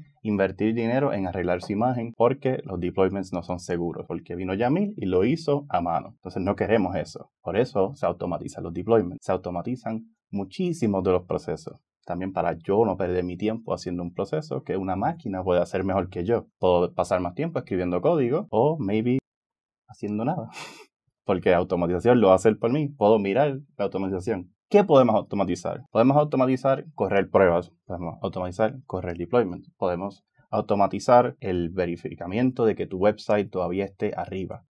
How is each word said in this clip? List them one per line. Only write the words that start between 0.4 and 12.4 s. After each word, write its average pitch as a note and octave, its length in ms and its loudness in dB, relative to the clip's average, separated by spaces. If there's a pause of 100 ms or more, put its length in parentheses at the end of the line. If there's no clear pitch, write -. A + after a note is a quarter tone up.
dinero A#2+ 400 0
en G2 140 -4
arreglar F2+ 340 -2
su G#2 120 -6
imagen A#2 420 -2
porque B2+ 480 0
los F2+ 160 -8
deployments F#2+ 540 -2
no E2+ 100 -4
son F2+ 160 -6
seguros. E2+ 480 -6
Porque E2+ 280 -8
vino F#2 180 -4
Yamil D#3 440 0
y G#2 80 -6
lo F#2 180 2
hizo C#3+ 460 0
a F2 120 0
mano. E2+ 340 -2
Entonces F#2+ 260 -10
no G2+ 140 0
queremos F#2+ 400 2
eso. - 360 -8 (100)
Por F2 160 -4
eso G#2 380 0
se - 100 -6
automatizan F2 580 -6
los F2 100 -8
deployments. F#2 480 0
Se - 100 -4
automatizan A2 760 -6 (240)
muchísimos G2+ 720 -2
de F#2 80 2
los F2+ 140 2
procesos. - 540 -6 (240)
También F#2 300 -6
para E2+ 240 -2